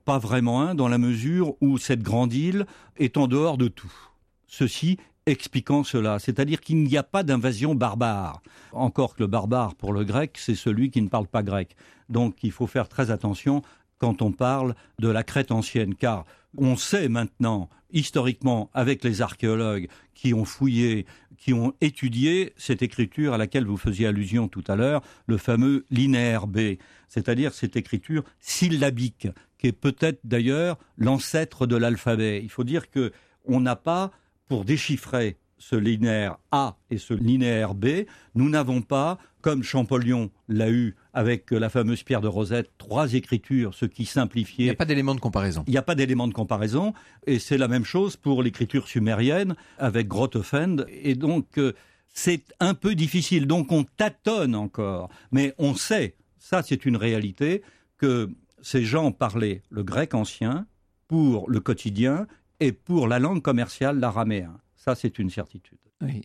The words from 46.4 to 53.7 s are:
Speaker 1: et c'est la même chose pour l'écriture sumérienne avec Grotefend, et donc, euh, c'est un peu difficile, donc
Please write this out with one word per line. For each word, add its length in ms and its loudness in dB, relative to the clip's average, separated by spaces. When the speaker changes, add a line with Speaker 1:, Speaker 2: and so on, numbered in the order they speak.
Speaker 1:
et 120 2
c'est 180 -2
la 120 2
même 180 0
chose 300 -2
pour 260 0
l'écriture 440 -2
sumérienne 720 0
avec 300 0
Grotefend, 800 0
et 260 -2
donc, 420 -2
euh, 160 2
c'est 320 -2
un 140 2
peu 200 -2
difficile, 520 0
donc 260 0